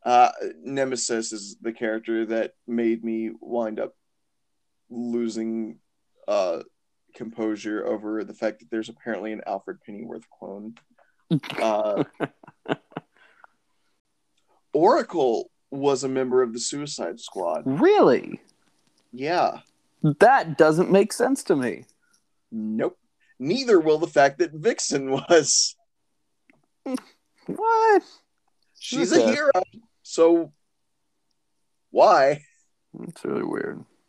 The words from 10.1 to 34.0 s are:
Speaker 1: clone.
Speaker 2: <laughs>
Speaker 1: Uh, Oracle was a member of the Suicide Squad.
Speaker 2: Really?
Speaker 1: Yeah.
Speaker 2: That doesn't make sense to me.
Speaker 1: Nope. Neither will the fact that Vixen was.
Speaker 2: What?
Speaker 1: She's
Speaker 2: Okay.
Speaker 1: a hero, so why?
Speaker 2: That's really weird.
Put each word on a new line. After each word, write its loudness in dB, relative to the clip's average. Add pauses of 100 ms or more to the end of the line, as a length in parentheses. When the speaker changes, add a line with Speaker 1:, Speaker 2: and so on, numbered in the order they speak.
Speaker 1:
clone. -16 (540)
Speaker 2:
<laughs> -4
Speaker 1:
Uh, 0 (2750)
Oracle 2 (180)
was -2
a -4
member 0
of 0
the -10
Suicide -8
Squad. -4
Speaker 2:
Really? 2 (720)
Speaker 1:
Yeah. -2 (600)
Speaker 2:
That 6
doesn't 4
make 4
sense -2
to 2
me. -4 (640)
Speaker 1:
Nope. -6 (400)
Neither 2
will 2
the -2
fact 2
that 0
Vixen -2
was. 2 (1700)
Speaker 2:
What? 2 (760)
Speaker 1:
She's -2
Speaker 2:
Okay. 6
Speaker 1:
a 4
hero, 0 (500)
so 2 (1400)
why? 4 (500)
Speaker 2:
That's -16
really -4
weird. -8 (240)